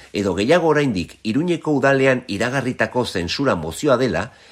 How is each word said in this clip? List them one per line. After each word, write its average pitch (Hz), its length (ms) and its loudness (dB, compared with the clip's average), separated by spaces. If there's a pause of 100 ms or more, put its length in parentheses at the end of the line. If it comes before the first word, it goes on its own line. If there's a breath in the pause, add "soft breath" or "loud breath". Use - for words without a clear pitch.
(120 loud breath)
edo 98 220 0
gehiago 156 380 2
oraindik, 123 500 -2
Iruñeko 160 560 -2
udalean 135 480 2
iragarritako 120 800 -2
zentsura 101 480 -2
mozioa 82 420 0
dela, 107 280 0 (280 loud breath)